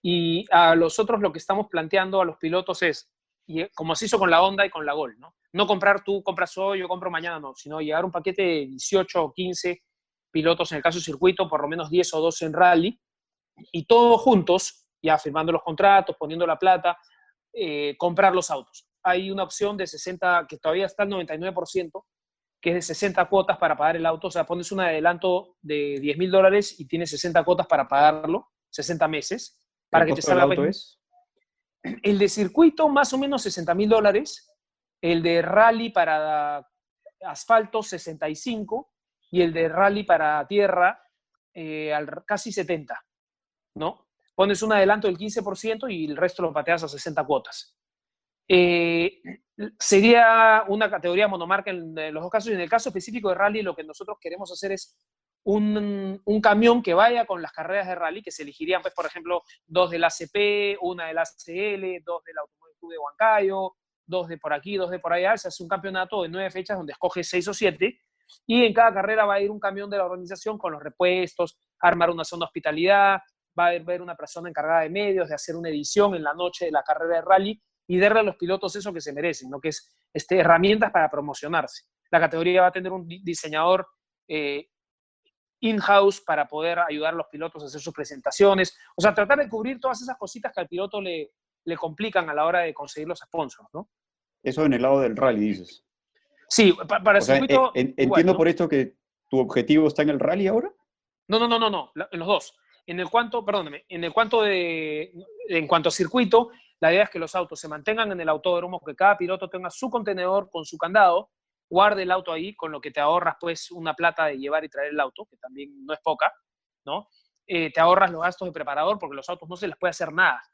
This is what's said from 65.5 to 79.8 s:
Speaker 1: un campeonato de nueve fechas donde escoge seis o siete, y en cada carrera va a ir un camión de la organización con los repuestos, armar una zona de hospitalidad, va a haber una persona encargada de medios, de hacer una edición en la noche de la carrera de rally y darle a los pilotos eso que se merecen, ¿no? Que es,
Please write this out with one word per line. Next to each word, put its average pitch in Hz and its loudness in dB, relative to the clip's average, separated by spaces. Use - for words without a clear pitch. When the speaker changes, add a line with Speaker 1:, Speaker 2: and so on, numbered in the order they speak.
Speaker 1:
un 170 -16
campeonato 190 -6
de 170 -6
nueve 185 -8
fechas 185 -8
donde 156 -12
escoge 180 -6
seis 175 -4
o 202 -8
siete, 185 -2
y 240 4
en 214 2
cada 226 6
carrera 208 0
va 202 0
a 202 2
ir 202 -2
un 214 -10
camión 202 -6
de 202 -6
la 196 0
organización 185 -8
con 175 -6
los 147 -12
repuestos, 180 -2
armar 170 4
una 165 -6
zona 170 -10
de 165 -6
hospitalidad, 190 2
va 170 2
a - 4
haber 175 -6
una 175 -14
persona 170 -14
encargada 156 0
de 156 -4
medios, 190 0
de 151 -6
hacer 160 -8
una 170 -8
edición 190 0
en 160 -6
la 147 -2
noche 180 -6
de 156 -4
la 151 2
carrera 165 -2
de 165 -2
rally 196 4
y 180 0
darle 208 6
a 214 4
los 190 -2
pilotos 185 -4
eso 196 -10
que 165 -10
se 147 -12
merecen, 147 -6
¿no? 135 -12
Que 156 -4
es, - -12